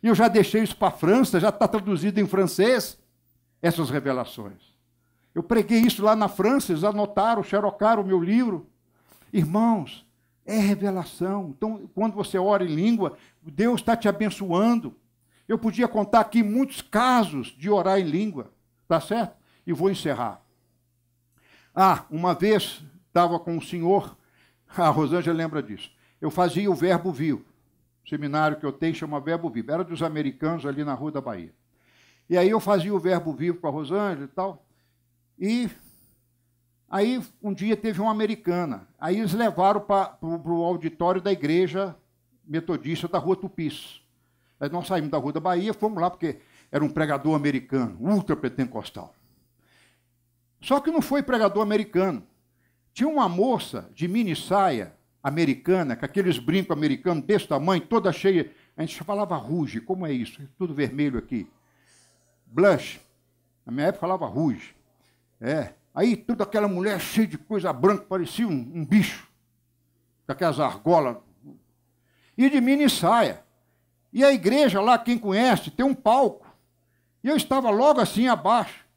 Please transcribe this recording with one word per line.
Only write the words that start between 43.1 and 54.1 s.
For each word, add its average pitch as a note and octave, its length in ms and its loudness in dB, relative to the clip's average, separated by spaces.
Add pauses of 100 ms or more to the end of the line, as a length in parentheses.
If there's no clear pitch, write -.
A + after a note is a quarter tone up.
Rua F3 200 0
Tupis. - 640 -10 (580)
Aí C#3+ 100 -4
nós F3 160 -6
saímos D#3 240 -2
da D3+ 80 -2
Rua C#3 140 -4
da D#3 80 -4
Bahia, F#3 340 -2
fomos G#3 280 -2
lá, F3+ 80 2
porque E3 300 -6 (300)
era C#3+ 140 0
um C#3+ 60 0
pregador D3+ 460 0
americano, C3 640 -2
ultra F#3 340 0
pentecostal. A#2+ 800 -6 (1400)
Só C#4 220 0
que D#4 100 -2
não E4 100 0
foi C#4 220 0
pregador A3 400 2
americano. F#3+ 580 0 (720)
Tinha C4 140 0
uma C#4 220 2
moça F3 640 -2
de E3 160 -4
mini G3 260 0